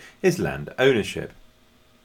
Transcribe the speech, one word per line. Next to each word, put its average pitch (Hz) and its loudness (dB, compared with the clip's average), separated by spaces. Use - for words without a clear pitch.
is 185 2
land 76 -6
ownership. 117 2